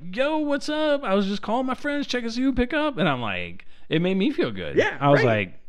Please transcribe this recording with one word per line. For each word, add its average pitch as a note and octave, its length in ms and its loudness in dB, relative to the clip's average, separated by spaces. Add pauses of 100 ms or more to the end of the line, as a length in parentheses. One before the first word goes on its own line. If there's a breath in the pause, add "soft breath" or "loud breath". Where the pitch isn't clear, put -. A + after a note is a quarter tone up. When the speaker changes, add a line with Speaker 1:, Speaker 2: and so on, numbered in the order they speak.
Speaker 1:
like, F3+ 120 -8
"Yo, D4 220 0
what's D4 300 -2
up? D4+ 340 0
I G3 120 0
was G3 120 2
just G3+ 160 -4
calling B3+ 240 -2
my B3+ 80 -2
friends, C#4+ 320 -4
checking A#3 240 -4
see B3 120 -4
who C4+ 100 2
pick B3 200 0
up," D4 260 0
and D#3 100 2
I'm C3 120 0
like, F2+ 460 -6 (220 soft breath)
it D#3+ 120 2
made F#3 160 2
me G3+ 140 2
feel C4+ 220 -2
good. F#2+ 240 -2
Speaker 2:
Yeah, - 240 2
Speaker 1:
I C#3+ 80 4
was C#3 160 8
Speaker 2:
right, G#2+ 240 2
Speaker 1:
like, - 200 -12